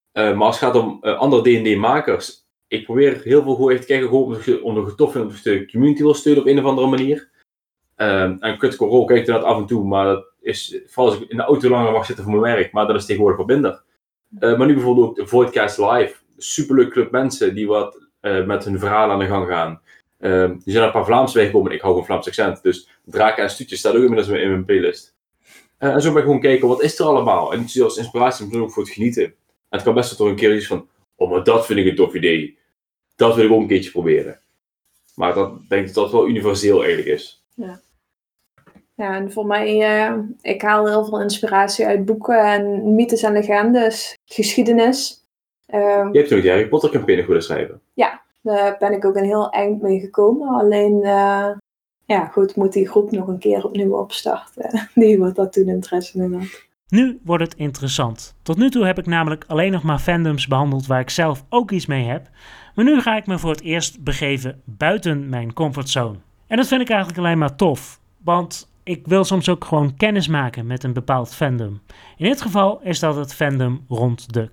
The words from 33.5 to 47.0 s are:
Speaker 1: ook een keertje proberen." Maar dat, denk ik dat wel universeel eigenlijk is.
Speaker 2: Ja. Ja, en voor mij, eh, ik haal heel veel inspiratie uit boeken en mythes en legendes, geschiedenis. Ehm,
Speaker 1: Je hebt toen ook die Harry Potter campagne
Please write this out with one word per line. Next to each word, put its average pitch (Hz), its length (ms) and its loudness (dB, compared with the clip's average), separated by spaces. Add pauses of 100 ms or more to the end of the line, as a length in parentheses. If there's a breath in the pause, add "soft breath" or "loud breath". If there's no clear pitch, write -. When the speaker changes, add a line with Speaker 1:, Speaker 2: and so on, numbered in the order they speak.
Speaker 1:
ook 113 100 4
een 104 60 -2
keertje 95 240 0
proberen." 80 500 -2 (720)
Maar 87 200 -4
dat, - 340 -6
denk 98 200 -2
ik 92 60 -16
dat 104 180 0
wel 117 160 2
universeel 101 560 0
eigenlijk 78 340 -2
is. - 260 -20 (100)
Speaker 2:
Ja. 185 260 -14 (1120)
Ja, 196 220 -6
en 196 160 -8
voor 214 140 -6
mij, 214 340 0
eh, 214 380 0 (220)
ik 196 220 -6
haal 214 240 2
heel 214 180 0
veel 214 160 -4
inspiratie 202 640 0
uit 202 180 0
boeken 220 340 0
en 208 560 2
mythes 233 280 2
en 214 100 2
legendes, 214 920 0
geschiedenis. 233 1000 0 (400)
Ehm, 202 460 0
Speaker 1:
Je - 60 2
hebt 147 100 4
toen 127 80 4
ook 95 60 4
die 90 100 4
Harry 104 160 2
Potter - 220 2
campagne - 340 0